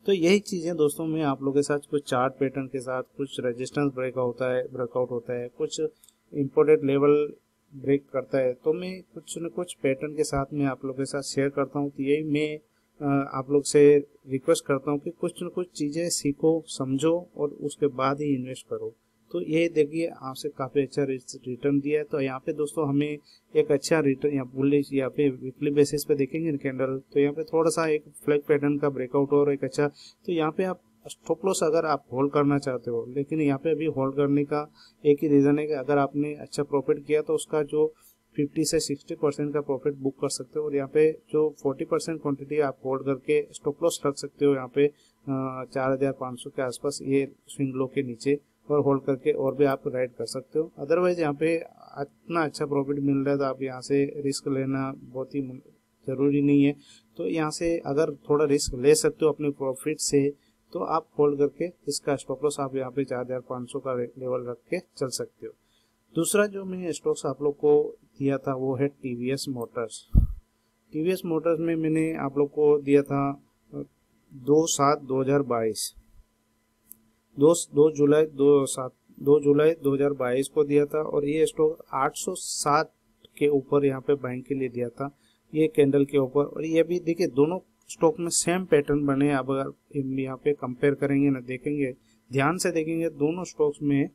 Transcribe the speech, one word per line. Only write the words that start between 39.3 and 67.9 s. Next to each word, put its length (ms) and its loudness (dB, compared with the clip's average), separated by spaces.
का 60 0
प्रॉफिट 340 -4
book 260 -4
कर 80 -2
सकते 320 -8
हो। 40 -2
और 120 -2
यहाँ 120 -2
पे 220 4
जो 160 2
forty 220 -2
percent 380 -4
quantity 380 -4
आप 240 -2
hold 200 -4
करके 360 0
स्टॉप 300 -6
लॉस 240 0
रख 100 -2
सकते 280 -6
हो 100 6
यहाँ 200 -8
पे, 120 4
अ, 60 0
चार 280 -2
हज़ार 200 0
पाँच 260 -8
सौ 120 -14
के 120 -4
आसपास 400 -4
ये 240 2
swing 260 -4
लो 120 -2
के 160 -4
नीचे 360 -2
और 120 2
hold 220 2
करके 300 0
और 220 0
भी 100 2
आप 220 0
ride 260 -4
कर 120 -8
सकते 340 -8
हो। 220 -4
Otherwise 380 2
यहाँ 160 -2
पे 200 0
इतना 440 -4
अच्छा 220 -6
profit 320 -2
मिल 180 0
रहा 160 0
है 60 0
तो 60 0
आप 180 -4
यहाँ 180 -8
से 240 2
risk 320 -4
लेना 480 -2
बहुत 380 -12
ही 60 -4
मुन-, 200 -10
ज़रूरी 360 2
नहीं 220 6
है। 80 4
तो 100 -6
यहाँ 240 -2
से 280 -2
अगर 360 0
थोड़ा 160 4
risk 300 0
ले 200 6
सकते 300 0
हो 80 6
अपने 180 -2
profit 500 -4
से, 280 2
तो 60 -6
आप 280 -2
hold 200 4
करके 260 0
इसका 280 -2
stop 280 -8
loss 160 0
आप 160 -6
यहाँ 140 -4
पे 140 -2
चार 200 -6
हज़ार 160 -6
पाँच 300 -10
सौ 80 -8
का 160 -4
रे-, 140 -4
level 280 -4
रख 100 -10
के 80 -4
चल 120 -4
सकते 380 -10
हो। 60 -14
दूसरा 300 2
जो 180 -8
मैंने 280 -6
stocks 340 -4
आप 160 -6
लोग 140 0
को 400 4